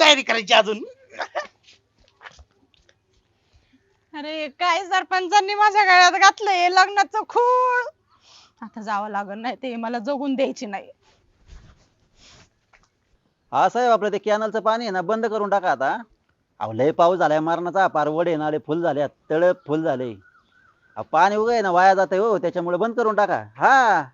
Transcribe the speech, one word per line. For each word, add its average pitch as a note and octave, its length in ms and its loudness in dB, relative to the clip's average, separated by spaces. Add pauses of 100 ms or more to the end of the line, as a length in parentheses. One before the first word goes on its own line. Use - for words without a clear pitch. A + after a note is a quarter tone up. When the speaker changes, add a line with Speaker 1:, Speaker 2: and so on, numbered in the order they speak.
Speaker 1:
तयारी D4 220 6
करायची A3+ 320 -2
अजून. G#3+ 300 2 (3250)
Speaker 2:
अरे, D4+ 340 -10
काय F4 360 -2
सरपंचांनी F#4 680 0
माझ्या G#4 300 4
गळ्यात F4+ 360 8
घातलंय G4 480 4
लग्नाचं G4 600 2
खूळ. B4 540 2 (800)
आता A3+ 180 -16
जावं G#3 280 -6
लागल, G3+ 300 -8
नाही A3+ 240 -8
ते B3+ 140 -8
मला A#3 220 -6
जगून C4+ 360 -6
द्यायची C4 320 -4
नाही. G3 220 -12 (2750)
Speaker 3:
हा D#3 160 2
साहेब, A#3+ 220 0
आपलं G#3 220 0
ते G#3 60 -4
कॅनलचं G#3+ 420 -2
पाणी A3 240 -2
आहे A3 60 -6
ना, F#3 100 -4
बंद A3 260 -4
करून G#3 240 -4
टाका F#3 200 0
आता. C#3 260 -2 (640)
अहो, A2 120 -8
लय B2+ 180 0
पाऊस F3 280 2
झालाय D#3 220 0
मरणाचा, E3+ 460 -2
पार D3+ 220 -2
वडे E3 280 -2
नाले D3+ 220 -4
फुल D#3+ 240 -6
झाल्यात, C#3+ 260 -2 (220)
तळं E3+ 220 2 (140)
फुल D#3 180 -2
झाले. B2+ 300 -4 (840)
अहो, A2 140 -12
पाणी F#3+ 240 2
उगा A3 160 0
आहे A#3 100 0
ना, G3 80 -2
वाया F#3 240 6
जातंय F#3+ 240 0
हो, G#3+ 200 0
त्याच्यामुळे F3 380 -4
बंद A3 200 -4
करून A3+ 180 0
टाका. G3 220 0 (200)
हा, G#3+ 460 4 (120)